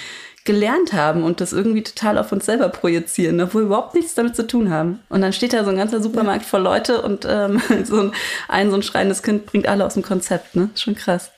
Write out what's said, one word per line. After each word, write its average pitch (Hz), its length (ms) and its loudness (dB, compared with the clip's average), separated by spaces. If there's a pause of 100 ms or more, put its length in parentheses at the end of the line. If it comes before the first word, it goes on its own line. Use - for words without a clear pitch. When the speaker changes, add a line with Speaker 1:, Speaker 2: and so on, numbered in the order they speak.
(440)
Speaker 1:
gelernt 214 500 2
haben 160 300 2
und 170 180 0
das 175 100 -6
irgendwie 214 300 0
total 214 340 -2
auf 214 160 -2
uns 202 140 -2
selber 185 240 2
projizieren, 170 680 0
obwohl 180 240 2
wir 214 40 2
überhaupt 208 280 0
nichts 330 200 0
damit 240 200 0
zu 226 120 -2
tun 220 240 2
haben. 165 300 -2 (100)
Und 190 100 2
dann 196 140 2
steht 247 180 0
da 233 100 2
so 202 60 0
ein 190 80 0
ganzer 214 240 0
Supermarkt 214 440 0
Speaker 2:
Ja. - 40 -14
Speaker 1:
voll 196 140 2
Leute 208 400 2
und, 202 260 -2
ähm, 208 320 2 (120)
<laughs> 196 120 2
so 214 160 2
ein, 202 120 2 (360)
ein, 202 220 2
so 196 60 4
ein 202 60 2
schreiendes 190 400 0
Kind 208 220 0
bringt - 240 0
alle 202 160 2
aus - 100 -4
dem 190 80 0
Konzept, 180 540 -2
ne? 185 180 2
Schon - 200 -4
krass. - 440 -4